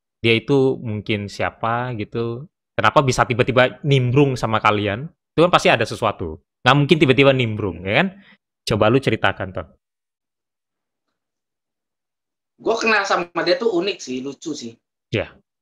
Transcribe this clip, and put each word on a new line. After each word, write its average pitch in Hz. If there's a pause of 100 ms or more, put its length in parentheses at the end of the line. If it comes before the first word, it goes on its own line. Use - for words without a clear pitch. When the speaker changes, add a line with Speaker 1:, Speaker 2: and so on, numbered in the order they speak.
(220)
Speaker 1:
Dia 113
itu 131
mungkin 107
siapa 117
gitu, 117 (240)
kenapa 123
bisa 123
tiba-tiba 123
nimbrung 139
sama 113
kalian? 104 (280)
Itu 156
kan 180
pasti 175
ada 120
sesuatu. 101 (240)
Nggak 127
mungkin 147
tiba-tiba 135
nimbrung, 104
Speaker 2:
Hmm. 95
Speaker 1:
ya 101
kan? 190 (540)
Coba 107
lu 123
ceritakan, 101
Ton. 90 (3000)
Speaker 2:
Gua 226
kenal 220
sama 180
dia 175
tuh 220
unik 185
sih, 127
lucu 139
sih. 117 (380)
Speaker 1:
Iya, 95 (280)